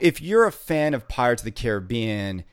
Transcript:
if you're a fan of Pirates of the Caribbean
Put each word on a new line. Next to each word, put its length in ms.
if 200
you're 240
a 60
fan 420
of 140
Pirates 360
of 20
the 60
Caribbean 1000